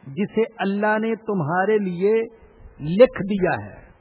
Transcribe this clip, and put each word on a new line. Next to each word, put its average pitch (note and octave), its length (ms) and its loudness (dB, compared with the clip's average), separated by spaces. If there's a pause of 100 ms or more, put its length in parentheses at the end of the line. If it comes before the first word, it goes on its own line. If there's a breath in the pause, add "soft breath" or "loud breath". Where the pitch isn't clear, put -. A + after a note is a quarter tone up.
جسے F#3 360 -2 (160)
اللہ G3+ 400 0
نے A3+ 160 -2
تمہارے G3 640 0
لیے G3 440 0 (580)
لکھ F#3+ 420 4
دیا F3+ 440 -2
ہے۔ G2 100 -16 (240)